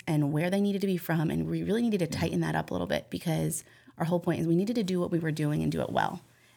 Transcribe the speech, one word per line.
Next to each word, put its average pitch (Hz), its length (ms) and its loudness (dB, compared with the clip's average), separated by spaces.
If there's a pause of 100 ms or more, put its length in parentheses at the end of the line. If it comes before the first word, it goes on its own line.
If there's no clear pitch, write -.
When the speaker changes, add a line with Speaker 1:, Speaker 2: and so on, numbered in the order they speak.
Speaker 1:
and 151 260 2
where 160 180 2
they 196 100 2
needed 202 200 0
to 196 60 -2
be 185 100 0
from. 160 340 0
And 160 180 0
we 165 140 -2
really 202 200 0
needed 214 180 2
to 165 60 0
Speaker 2:
Yeah. 160 140 -4
Speaker 1:
tighten 170 200 0
that 160 140 0
up 156 160 -2
a - 40 -4
little - 120 -2
bit, - 240 -2
because 160 540 -2 (340)
our - 60 0
whole 170 160 2
point 170 200 0
is 165 60 0
we 165 100 4
needed 202 200 2
to 226 80 0
do 180 160 0
what 175 100 -2
we 170 80 2
were 160 140 -2
doing 151 300 0
and 156 100 0
do 156 80 -2
it - 100 -2
well. - 300 0 (360)